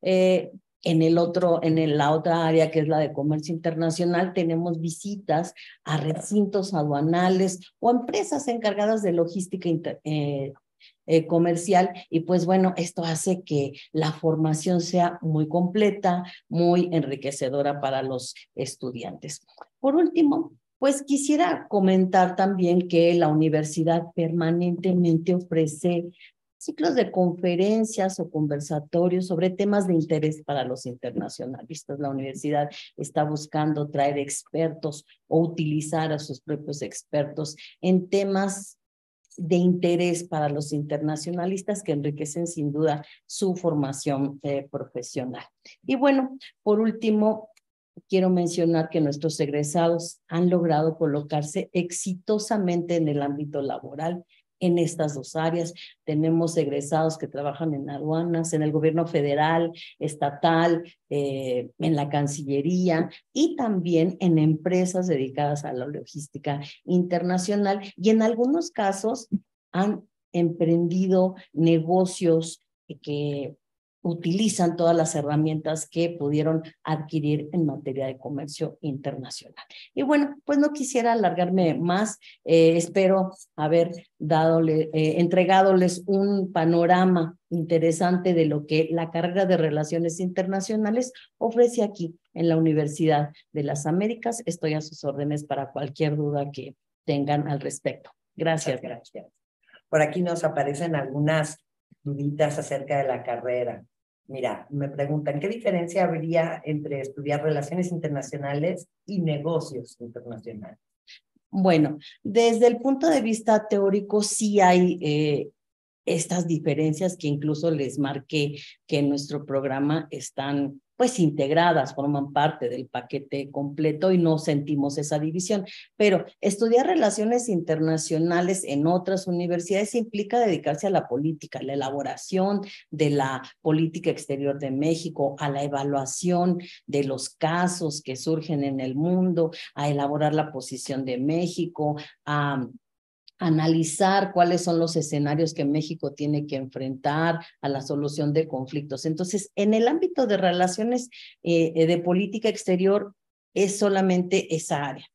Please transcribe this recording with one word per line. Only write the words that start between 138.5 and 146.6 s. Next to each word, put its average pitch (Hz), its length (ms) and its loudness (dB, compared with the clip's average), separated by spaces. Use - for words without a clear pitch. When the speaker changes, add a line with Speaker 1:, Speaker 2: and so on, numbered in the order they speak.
Speaker 1:
en 135 160 -4
el 127 140 -6
mundo, 170 560 2
a 143 160 -2
elaborar 147 440 0
la 156 160 0
posición 131 540 -8
de 127 140 -4
México, 156 800 -2
a 143 420 -2
analizar 165 920 2
cuáles 175 320 2
son 170 160 2
los 165 160 0
escenarios 151 580 0
que 147 100 -4
México 151 480 -2
tiene 147 360 -4
que 147 80 -6
enfrentar 135 800 -2